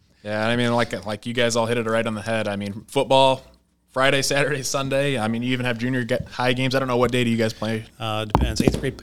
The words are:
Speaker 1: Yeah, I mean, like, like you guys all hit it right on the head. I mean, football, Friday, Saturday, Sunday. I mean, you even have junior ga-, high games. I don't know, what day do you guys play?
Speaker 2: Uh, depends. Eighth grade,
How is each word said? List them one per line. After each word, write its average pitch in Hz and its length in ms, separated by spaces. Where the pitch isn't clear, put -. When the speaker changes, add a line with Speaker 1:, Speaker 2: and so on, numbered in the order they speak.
Speaker 1:
Yeah, 107 240
I 120 80
mean, 120 180
like, 117 320
like 107 200
you 120 80
guys 117 240
all 113 80
hit 117 120
it 113 80
right 113 220
on 110 80
the 104 60
head. 110 260
I 101 80
mean, 101 320
football, 135 560
Friday, 135 300
Saturday, 139 400
Sunday. 135 560
I 107 80
mean, 117 160
you 127 80
even 123 160
have 117 100
junior 123 260
ga-, 120 240
high 127 260
games. 127 200
I 135 60
don't 131 80
know, 123 100
what 120 140
day 123 120
do 120 60
you 113 80
guys 110 160
play? 110 320
Speaker 2:
Uh, 110 260
depends. 113 340
Eighth 127 200
grade, - 240